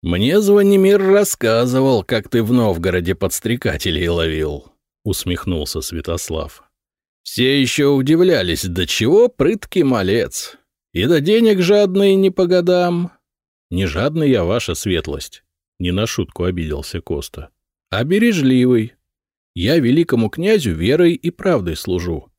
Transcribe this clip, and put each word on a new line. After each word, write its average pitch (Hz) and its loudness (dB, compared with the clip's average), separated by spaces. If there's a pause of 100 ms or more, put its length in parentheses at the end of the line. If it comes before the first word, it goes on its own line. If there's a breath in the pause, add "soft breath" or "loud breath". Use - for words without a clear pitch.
«Мне 104 0
Звонимир 196 4
рассказывал, 131 2
как 110 -4
ты 117 0
в 113 0
Новгороде 90 0
подстрекателей 92 -4
ловил», 78 -4 (320)
усмехнулся 87 -6
Святослав. 80 -8 (600)
«Все 135 -2
ещё 139 0
удивлялись, 135 2
до 90 -4
чего 190 2
прыткий 190 -2
малец. 113 -2 (380)
И 87 0
до 156 4
денег 214 2
жадный 196 2
не 190 4
по 185 0
годам». 180 0 (580)
«Не 92 -2
жадный 143 -2
я, 104 2
ваша 107 -2
светлость», 80 -6 (360)
не 87 -4
на 101 -2
шутку - -6
обиделся 82 -6
Коста, - -10 (400)
«а 104 -4
бережливый. 131 2 (640)
Я 117 0
великому 123 2
князю 165 0
верой 147 2
и - -4
правдой 107 -2
служу. 85 -6